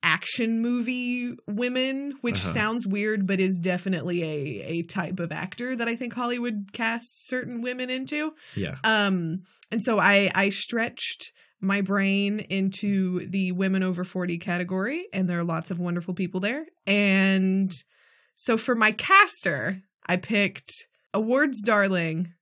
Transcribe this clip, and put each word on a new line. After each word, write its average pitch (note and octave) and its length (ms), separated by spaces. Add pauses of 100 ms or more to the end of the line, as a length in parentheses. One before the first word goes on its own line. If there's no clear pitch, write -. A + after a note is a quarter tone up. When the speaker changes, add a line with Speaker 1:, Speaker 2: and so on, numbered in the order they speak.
Speaker 1:
action A3+ 600
movie B3 720 (120)
women, B3+ 760
which A#3 140
Speaker 2:
Uh-huh. F2+ 180
Speaker 1:
sounds A3+ 320
weird, G3+ 400
but F#3+ 140
is F#3+ 180
definitely F3 640
a, D3 420
a E3 200
type F3 360
of E3+ 120
actor A#3+ 440
that A#3 120
I A#3 60
think A#3 200
Hollywood A#3+ 580
casts A#3 560
certain A#3+ 320
women B3 300
into. D4+ 420 (240)
Speaker 2:
Yeah. F#2 280
Speaker 1:
Um, F#3+ 580 (280)
and A3 140
so A3 140
I, G3 360
I G3 140
stretched - 840 (280)
my G3 220
brain G3 560
into G3 920
the F#3 240
women F#3+ 300
over F#3 200
forty F3+ 360
category, F#3 760
and F#3 160
there F3 120
are E3+ 40
lots E3 260
of F3 80
wonderful F3 360
people G3 260
there. B3 240 (220)
And F#3+ 840 (680)
so A#3 160
for A3+ 200
my A3 160
caster, F#3+ 920 (240)
I F3+ 100
picked G3 680 (260)
awards A#3+ 480
darling F#3 800